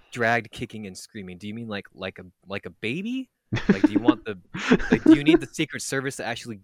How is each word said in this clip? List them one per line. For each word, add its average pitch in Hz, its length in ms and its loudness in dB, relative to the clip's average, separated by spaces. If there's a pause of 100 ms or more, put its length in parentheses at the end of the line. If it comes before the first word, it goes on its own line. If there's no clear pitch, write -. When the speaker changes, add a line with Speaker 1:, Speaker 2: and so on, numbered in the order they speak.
(120)
Speaker 1:
dragged 117 400 0
kicking 110 340 -12
and 92 100 -14
screaming? 90 420 -14
Do 104 100 -12
you 104 60 -8
mean 117 140 -10
like, 101 260 -8
like 92 240 -10
a, 92 60 -18 (220)
like 98 200 -8
a 90 40 -14
baby? 214 600 -6 (380)
Like, 196 140 2
do - 100 4
you - 80 0
want - 240 2
the, 107 140 -8 (160)
Speaker 2:
<laughs> - 360 2
Speaker 1:
like, - 140 2
do 311 100 10
you 147 100 6
need 156 160 6
the - 60 -8
Secret 147 340 -6
Service 135 360 -4
to - 80 -8
actually 113 400 -8